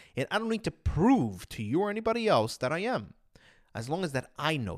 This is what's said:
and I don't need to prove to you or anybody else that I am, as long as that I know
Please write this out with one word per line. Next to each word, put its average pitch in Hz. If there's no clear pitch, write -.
and 131
I 196
don't 226
need 220
to 160
prove 147
to -
you 131
or 208
anybody 226
else 117
that 127
I 165
am, 196
as 113
long 180
as 156
that 131
I 151
know 101